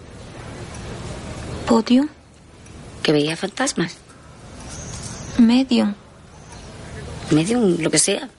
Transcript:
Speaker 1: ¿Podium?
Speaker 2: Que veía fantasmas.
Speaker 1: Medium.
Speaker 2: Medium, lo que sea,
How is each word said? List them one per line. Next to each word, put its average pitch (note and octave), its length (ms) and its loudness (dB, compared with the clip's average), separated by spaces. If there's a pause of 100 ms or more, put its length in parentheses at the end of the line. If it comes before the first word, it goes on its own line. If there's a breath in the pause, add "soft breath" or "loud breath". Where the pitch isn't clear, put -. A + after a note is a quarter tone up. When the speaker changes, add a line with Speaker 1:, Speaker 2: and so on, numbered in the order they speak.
(1700)
Speaker 1:
¿Podium? A#3+ 400 4 (960)
Speaker 2:
Que - 80 2
veía D3+ 260 2
fantasmas. F#3+ 600 -4 (1400)
Speaker 1:
Medium. A#3 560 6 (1400)
Speaker 2:
Medium, F3+ 500 4
lo D#3+ 120 0
que D#3 80 2
sea, G#3+ 400 0